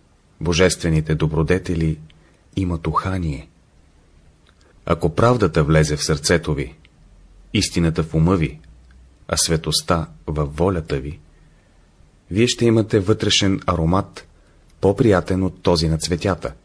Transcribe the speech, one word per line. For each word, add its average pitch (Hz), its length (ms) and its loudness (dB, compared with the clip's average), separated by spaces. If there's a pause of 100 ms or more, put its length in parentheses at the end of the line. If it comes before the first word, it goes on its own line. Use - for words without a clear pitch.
(400)
Божествените 80 720 0
добродетели 80 840 0 (580)
имат 87 300 -4
ухание. 82 640 -4 (1400)
Ако 82 280 -2
правдата 101 500 2
влезе 76 320 2
в - 80 -6
сърцето 80 500 0
ви, 67 200 -8 (800)
истината 85 480 0
в 78 120 -6
ума 82 220 4
ви, 78 240 -4 (680)
а 85 80 -2
светостта 80 720 -2 (200)
във 73 300 -4
волята 85 440 -2
ви, 73 200 -12 (1120)
вие 107 180 2
ще - 160 -2
имате 113 360 2
вътрешен 98 680 0
аромат, 87 600 0 (540)
по-приятен 95 600 2
от 92 200 -4
този 82 260 2
на 80 100 0
цветята. 82 540 -4 (120)